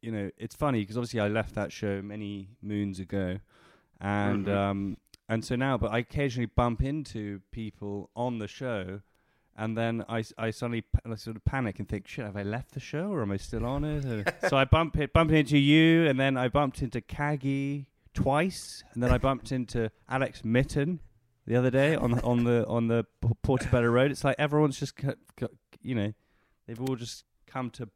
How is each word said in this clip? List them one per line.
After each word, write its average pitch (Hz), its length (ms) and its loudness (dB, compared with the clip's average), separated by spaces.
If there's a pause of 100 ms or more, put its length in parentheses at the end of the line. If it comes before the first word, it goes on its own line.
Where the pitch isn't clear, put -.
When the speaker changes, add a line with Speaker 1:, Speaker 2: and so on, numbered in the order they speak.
Speaker 1:
you 117 100 -6
know, 101 240 -4
it's - 180 -12
funny 131 300 0
'cause 104 120 -8
obviously 120 240 -4
I 104 80 2
left 107 260 -2
that 101 180 -4
show 98 300 -4
many 101 480 -10 (120)
moons 101 380 -2
ago, 95 380 -2 (600)
and, 101 460 0
Speaker 2:
Mm-hmm. 101 100 2
Speaker 1:
um, 98 400 -2 (320)
and 113 160 -2
so 131 100 -4
now, 131 240 0
but 104 140 -2
I 113 60 0
occasionally 123 560 -4
bump 120 280 2
into 117 580 -4 (120)
people 101 640 -10
on 120 220 -4
the 104 100 -6
show, 101 520 -8 (560)
and 110 220 -4
then 117 300 -2
I 113 120 -2
s-, 110 160 -8
I 113 140 -2
suddenly 117 320 -4
pa-, - 180 0 (100)
I 113 40 -4
sort 113 220 -10
of - 80 -16
panic 123 340 -2
and 98 100 -8
think, 101 200 -6
"Shit, - 160 -10
have 101 120 -10
I 101 60 -6
left 107 300 -8
the 139 80 -10
show 175 320 -6
or 156 100 -2
am 101 80 -2
I 98 60 -2
still 113 280 -6
on 139 200 -2
it?" 135 420 -4
Uh, 185 220 -2
Speaker 2:
<laughs> - 0 -
Speaker 1:
so 170 80 4
I 135 80 6
bump 160 340 4
it, 143 140 -2
bumped 165 200 6
into 147 240 6
you, 160 500 8
and 135 120 4
then 135 180 2
I 127 120 2
bumped 143 340 0
into 123 180 -4
Caggy 139 840 -4 (260)
twice, - 680 0 (100)
and 120 100 -2
then 123 100 6
I 123 60 6
bumped 131 340 0
into 117 380 -2 (180)
Alex 131 360 -4
Mitten 139 560 2 (460)
the 110 100 -2
other 127 140 4
day 139 240 4
on, 120 260 2
on 120 240 2
the, 120 220 2
on 117 220 0
the 113 180 2 (160)
P-, 117 60 0 (140)
Portobello 127 440 2
Road. 123 240 4
It's - 140 -8
like 135 140 2
everyone's 147 420 2
just, - 200 -8
c-, 139 80 -4 (300)
c-, - 80 -6 (340)
you 127 140 -6
know, 104 180 0 (540)
they've 117 140 -10
all 131 160 -2
just 117 280 -12 (220)
come 127 240 -8
to 117 260 -12